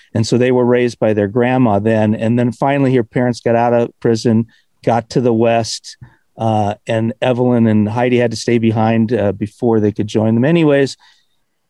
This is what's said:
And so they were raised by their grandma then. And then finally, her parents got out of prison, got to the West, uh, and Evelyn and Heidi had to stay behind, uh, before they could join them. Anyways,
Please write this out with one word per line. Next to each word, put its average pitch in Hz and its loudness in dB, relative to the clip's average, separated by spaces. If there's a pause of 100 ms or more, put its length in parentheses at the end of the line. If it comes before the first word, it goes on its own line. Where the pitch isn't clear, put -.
(140)
And 110 -2
so - 0
they 123 2
were 123 2
raised 123 0
by 107 0
their 104 0
grandma 120 0
then. 110 2
And 113 -2
then 120 0
finally, 139 0
her 120 2
parents 123 -4
got 117 0
out 120 2
of 120 0 (100)
prison, 113 0 (380)
got 117 -2
to 147 -2
the 120 0
West, 117 -2 (400)
uh, 107 -2 (100)
and 113 -2 (120)
Evelyn 123 2
and 107 2
Heidi 123 0
had 120 0
to 113 -8
stay 120 -2
behind, 113 0
uh, 101 0
before 110 -2
they 104 2
could 107 -6
join 113 0
them. 120 0
Anyways, 147 2 (720)